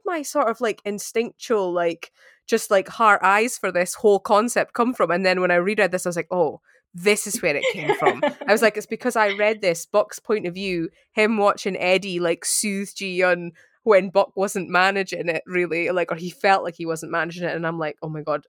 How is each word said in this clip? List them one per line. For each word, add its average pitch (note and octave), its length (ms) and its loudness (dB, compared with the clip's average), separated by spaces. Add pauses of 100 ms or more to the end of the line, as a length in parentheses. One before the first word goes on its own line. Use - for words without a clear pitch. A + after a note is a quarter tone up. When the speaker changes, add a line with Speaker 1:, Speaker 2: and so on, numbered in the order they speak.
Speaker 1:
my F4 160 -4
sort C4+ 280 0
of, A3+ 120 -4
like, A3 240 -2
instinctual, G#3 880 -2
like, E3+ 380 -2 (360)
just, - 240 0
like, F#3+ 180 2
heart G#3+ 340 4
eyes G#3 340 2
for F#3+ 140 -4
this F3+ 240 0
whole G3+ 240 4
concept G#3+ 540 2
come B3 200 0
from?" F3+ 180 0
And F3+ 140 0
then F#3 160 2
when F3+ 100 2
I F3 40 4
reread F#3+ 360 2
this, F3+ 140 -4
I F3+ 40 -2
was E3+ 80 -4
like, E3 140 -6
"Oh, F3 300 0 (320)
this G3+ 340 0
is - 140 -6
where D3+ 140 0
it C#3 80 -4 (100)
came - 240 -2
from." - 240 0 (260)
I A#3+ 40 4
was A3 100 4
Speaker 2:
<laughs> - 20 2
Speaker 1:
like, G#3+ 140 2
"It's G#3 100 -8
because A#3 280 -4
I G#3 220 2
read G#3+ 240 0
this, E3 260 0
Buck's - 320 0
point G#3+ 280 -4
of E3+ 80 -6
view, F#3 340 -4 (240)
him G#3+ 240 2
watching G3+ 400 0
Eddie, F#3 420 0
like, E3+ 260 -2
soothe G3 500 -2
Ji-Yun F3+ 560 -2 (320)
when G3+ 260 4
Buck G3 260 2
wasn't F#3+ 340 -4
managing F#3 600 0
it D#3+ 180 -2
really, E3+ 440 -2
like, F3 200 0
or E3+ 40 -2
he E3+ 140 -8
felt G3 340 2
like E3+ 120 -6
he E3 100 -10
wasn't D#3+ 260 -6
managing E3+ 340 -4
it." D3+ 100 -2
And E3+ 100 -6
I'm E3 140 -4
like, D3+ 240 -6
"Oh D#3+ 60 -8
my D#3 120 -8
God, D3+ 280 -4